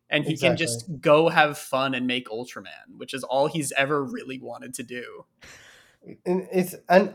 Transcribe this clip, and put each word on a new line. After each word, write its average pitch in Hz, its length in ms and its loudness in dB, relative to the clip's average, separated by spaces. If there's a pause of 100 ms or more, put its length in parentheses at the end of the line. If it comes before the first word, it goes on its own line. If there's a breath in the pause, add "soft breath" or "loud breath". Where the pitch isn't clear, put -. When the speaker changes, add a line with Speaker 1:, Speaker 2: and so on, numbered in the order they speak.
Speaker 1:
and 147 160 0
he 147 140 -2
can 170 180 2
just 165 280 -2
Speaker 2:
Exactly. 160 160 -10
Speaker 1:
go 160 300 6
have 151 280 4
fun 131 380 -2
and 123 100 -2
make 127 220 -2
Ultraman, 107 680 -14
which 123 140 -14
is 131 120 -8
all 135 240 2
he's 143 240 -4
ever 139 320 0
really 127 360 -8
wanted 123 360 -14
to 131 80 -10
do. 117 420 -12 (960 loud breath)
Speaker 2:
And 185 300 0
it's, 185 220 0 (120)
and 190 280 6